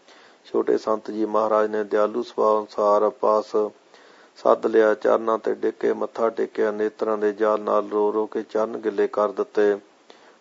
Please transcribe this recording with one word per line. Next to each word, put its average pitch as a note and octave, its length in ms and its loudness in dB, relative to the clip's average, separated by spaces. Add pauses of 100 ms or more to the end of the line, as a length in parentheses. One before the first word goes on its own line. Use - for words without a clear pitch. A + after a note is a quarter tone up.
(460)
ਛੋਟੇ A#2 320 0
ਸੰਤ A2 340 -4
ਜੀ G#2+ 140 -4
ਮਹਾਰਾਜ G#2+ 440 0
ਨੇ G#2+ 140 -4
ਦਿਆਲੂ G#2+ 400 0
ਸੁਭਾਅ G#2+ 340 0
ਅਨੁਸਾਰ G#2 520 2
ਪਾਸ G#2+ 360 0 (920)
ਸੱਦ A#2 300 2
ਲਿਆ। A2 280 4
ਚਰਨਾਂ A2+ 440 2
ਤੇ G#2+ 160 -4
ਡਿੱਗ A2 260 -2
ਕੇ A2+ 140 0
ਮੱਥਾ A2 360 -2
ਟੇਕਿਆ। A2 420 -2
ਨੇਤਰਾਂ G#2+ 460 -4
ਦੇ G#2 140 0
ਜਲ G#2+ 300 0
ਨਾਲ G#2 280 -2
ਰੋ G#2 240 0
ਰੋ A2 120 -2
ਕੇ A2 180 -6
ਚਰਨ A2 340 -4
ਗਿੱਲੇ G#2 300 -2
ਕਰ G#2 240 -2
ਦਿੱਤੇ। G2+ 460 0 (640)